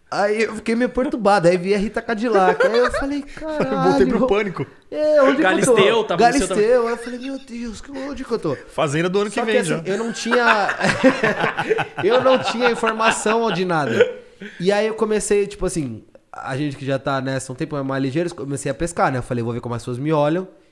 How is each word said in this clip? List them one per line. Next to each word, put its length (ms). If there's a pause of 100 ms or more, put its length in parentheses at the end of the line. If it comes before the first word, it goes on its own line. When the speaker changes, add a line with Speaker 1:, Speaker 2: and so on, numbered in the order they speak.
(100)
Speaker 1:
Aí 320
eu 140
fiquei 200
meio 140
perturbado. 580
Aí 80
vi 180
a 40
Rita 240
Cadillac. 640
Aí 140
eu 140
falei, 320
Speaker 2:
<laughs> 160
Eu 420
voltei 240
pro 140
Speaker 1:
"Caralho." 80
Speaker 2:
Pânico. 380 (240)
Speaker 1:
É, 320
onde 140
que 60
eu 0
tô? 0
Speaker 3:
Galisteu, 600
tá, 120
Speaker 1:
Galisteu. 320
Speaker 3:
você 60
também. 160 (160)
Speaker 1:
Aí 60
eu 60
falei, 200
"Meu 200
Deus, 420
que, 100
onde 340
que 60
eu 80
tô?" 160
Speaker 2:
Fazenda 540
do 100
ano 120
Speaker 1:
Só 100
Speaker 2:
que 60
Speaker 1:
que, 60
Speaker 2:
vem 100
Speaker 1:
assim, 80
Speaker 2:
já. 160
Speaker 1:
eu 120
não 140
tinha, 560 (680)
<laughs> 680
eu 180
não 160
tinha 320
informação 800
de 140
nada. 300 (680)
E 100
aí 160
eu 80
comecei, 520
tipo 200
assim, 380 (280)
a 240
gente 200
que 80
já 140
tá 220
nessa 320
um 40
tempo 260
mais 200
ligeiro, 320
comecei 360
a 40
pescar, 360
né? 80
Eu 40
falei, 200
"Vou 100
ver 80
como 140
as 80
pessoas 160
me 140
olham 340 (260)